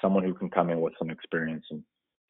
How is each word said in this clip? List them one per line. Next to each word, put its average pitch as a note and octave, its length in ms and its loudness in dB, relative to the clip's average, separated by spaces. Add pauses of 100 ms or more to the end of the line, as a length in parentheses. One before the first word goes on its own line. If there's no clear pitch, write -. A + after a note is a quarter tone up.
someone G2 220 4
who F#2 100 0
can F2 160 -6
come F2 220 2
in E2 100 2
with D#2+ 160 0
some E2 140 -4
experience D#2+ 580 -4
and D#2 140 -10 (460)